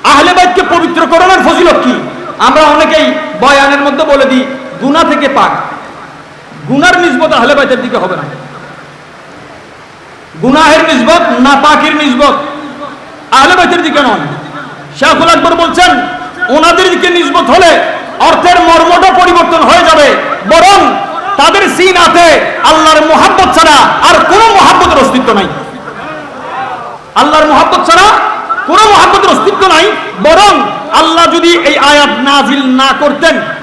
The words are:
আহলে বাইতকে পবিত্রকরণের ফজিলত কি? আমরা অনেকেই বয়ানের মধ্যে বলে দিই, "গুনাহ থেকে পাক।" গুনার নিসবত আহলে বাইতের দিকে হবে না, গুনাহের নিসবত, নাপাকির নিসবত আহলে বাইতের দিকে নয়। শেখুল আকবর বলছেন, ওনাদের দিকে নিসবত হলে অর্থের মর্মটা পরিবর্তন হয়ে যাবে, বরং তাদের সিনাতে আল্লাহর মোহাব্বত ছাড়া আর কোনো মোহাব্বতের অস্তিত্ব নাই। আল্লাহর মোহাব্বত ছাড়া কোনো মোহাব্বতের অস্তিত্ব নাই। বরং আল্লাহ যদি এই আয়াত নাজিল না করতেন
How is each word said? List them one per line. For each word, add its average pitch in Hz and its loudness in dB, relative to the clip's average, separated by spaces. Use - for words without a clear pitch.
আহলে 294 2
বাইতকে 359 2
পবিত্রকরণের 339 0
ফজিলত 330 2
কি? 226 -2
আমরা 269 2
অনেকেই 311 2
বয়ানের 277 2
মধ্যে 285 -2
বলে 277 2
দিই, 262 0
"গুনাহ 285 0
থেকে 294 -2
পাক।" 190 0
গুনার 294 0
নিসবত 311 0
আহলে 269 2
বাইতের 262 0
দিকে 240 -6
হবে 180 -4
না, 151 -10
গুনাহের 311 2
নিসবত, 294 2
নাপাকির 294 2
নিসবত 285 0
আহলে 269 2
বাইতের 349 0
দিকে 294 -2
নয়। 220 0
শেখুল 320 2
আকবর 339 2
বলছেন, 339 2
ওনাদের 339 2
দিকে 349 0
নিসবত 294 0
হলে 330 4
অর্থের 349 2
মর্মটা 349 2
পরিবর্তন 349 2
হয়ে 320 2
যাবে, 302 4
বরং 339 4
তাদের 330 2
সিনাতে 339 2
আল্লাহর 311 2
মোহাব্বত 359 2
ছাড়া 311 4
আর 311 2
কোনো 415 2
মোহাব্বতের 381 2
অস্তিত্ব - 0
নাই। 196 -2
আল্লাহর 302 2
মোহাব্বত 311 0
ছাড়া 359 4
কোনো 370 2
মোহাব্বতের 392 2
অস্তিত্ব 381 0
নাই। 349 2
বরং 339 4
আল্লাহ 330 0
যদি 339 2
এই 302 0
আয়াত 285 2
নাজিল 262 0
না 269 0
করতেন 294 -2